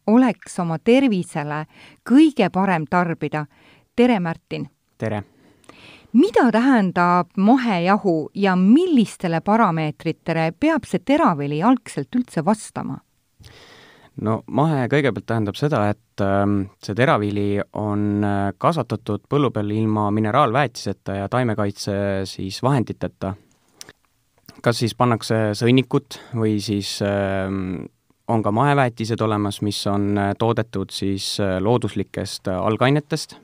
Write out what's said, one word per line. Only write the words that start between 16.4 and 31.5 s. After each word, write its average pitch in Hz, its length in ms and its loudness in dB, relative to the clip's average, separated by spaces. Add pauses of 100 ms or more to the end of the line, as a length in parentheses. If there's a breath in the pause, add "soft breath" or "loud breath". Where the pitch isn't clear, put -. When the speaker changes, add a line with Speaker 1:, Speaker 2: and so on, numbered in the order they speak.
Speaker 2:
see 107 140 -8
teravili 104 680 0 (120)
on, 104 300 -2 (200)
äh, 101 340 -2
kasvatatud 120 720 -4
põllu 139 260 0
peal 104 160 -4
ilma 107 400 0
mineraalväetiseta 110 1040 -2
ja 98 140 -6
taimekaitse 107 640 -2 (300)
siis 95 360 -10
vahenditeta. 101 720 -2 (1300 loud breath)
Kas 117 160 0
siis 113 160 -2
pannakse 120 420 0 (200)
sõnnikut 123 640 0 (160)
või 110 260 0
siis, 101 400 -4
ähm, 95 840 -4 (420)
on 113 160 0
ka 101 80 0
maheväetised 117 720 0
olemas, 104 400 -2
mis 104 260 -4
on, 101 300 0
äh, 101 200 0
toodetud 110 540 -2
siis, - 480 -6
äh, 95 200 0